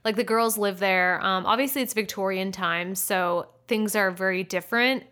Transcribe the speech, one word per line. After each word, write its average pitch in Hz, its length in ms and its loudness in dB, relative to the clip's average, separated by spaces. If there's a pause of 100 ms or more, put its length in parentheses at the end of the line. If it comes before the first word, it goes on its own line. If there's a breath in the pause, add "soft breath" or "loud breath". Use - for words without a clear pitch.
Like, 220 120 0
the 233 80 2
girls 220 340 2
live 196 220 0
there. 180 420 4
Um, 185 240 0
obviously, 262 340 2
it's 247 140 -2
Victorian 190 580 -2
times, 180 480 -4
so 175 480 0 (200)
things 214 260 0
are 202 160 2
very 185 320 -2
different. 233 680 0